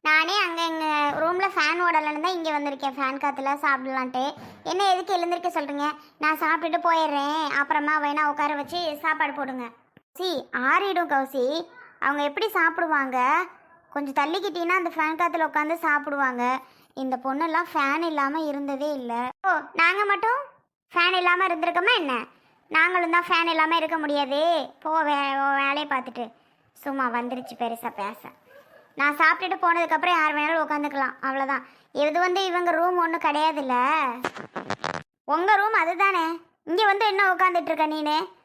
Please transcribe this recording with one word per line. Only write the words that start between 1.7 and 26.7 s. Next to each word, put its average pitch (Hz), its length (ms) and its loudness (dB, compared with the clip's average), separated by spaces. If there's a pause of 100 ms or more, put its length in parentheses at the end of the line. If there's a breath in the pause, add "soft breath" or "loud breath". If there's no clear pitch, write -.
ஓடலன்னு 302 380 0
தான் 370 140 0
இங்க 320 180 -4
வந்திருக்கேன், 277 420 -4
ஃபேன் 269 260 -2
காத்துல 277 300 -2 (100)
சாப்பிடலான்ட்டு. 262 600 -2 (460 loud breath)
என்ன 381 220 2
எதுக்கு 370 240 0
எழுந்திருக்க 349 400 -2
சொல்றீங்க? 285 320 -2 (360 loud breath)
நான் 311 200 2
சாப்பிட்டுட்டு 330 440 0
போயிடுறேன், 302 520 2 (220)
அப்புறமா 302 420 0
வேணா 294 280 0
உட்கார 294 280 0
வச்சு 320 200 -6 (240)
சாப்பாடு 302 340 0
போடுங்க. 262 280 -6 (300)
கௌசி, - 360 -6 (380)
ஆறிடும் 349 440 2
கௌசி, 269 300 0 (640)
அவங்க 285 240 0
எப்படி 415 180 -2 (100)
சாப்பிடுவாங்க? 320 600 2 (760)
கொஞ்சம் 285 240 -4
தள்ளிக்கிட்டீங்கன்னா 349 640 0
அந்த 339 140 -4
ஃபேன் 320 260 0
காத்துல 339 280 0
உட்காந்து 302 280 -2 (100)
சாப்பிடுவாங்க. 277 560 0 (580 loud breath)
இந்த 262 200 -2
பொண்ணெல்லாம் 320 480 -2
ஃபேன் 294 380 0
இல்லாம 294 320 0 (100)
இருந்ததே 277 380 -4 (100)
இல்ல. 240 140 -6 (340)
ஓ, 370 60 4 (280)
நாங்க 370 300 4
மட்டும் 453 300 2 (520)
ஃபேன் 349 280 2
இல்லாம 359 280 2
இருந்திருக்கோமா 349 520 2
என்ன? 277 140 -2 (600 soft breath)
நாங்களும் 339 400 2
தான் 349 120 2
ஃபேன் 339 240 2
இல்லாம 320 280 2
இருக்க 320 220 -2
முடியாது. 285 380 0 (420)
போ, 311 80 -4 (180)
வே-, 294 80 2 (280)
உன் 277 180 2
வேலையை 285 300 0
பார்த்துட்டு. 247 320 -6 (600 soft breath)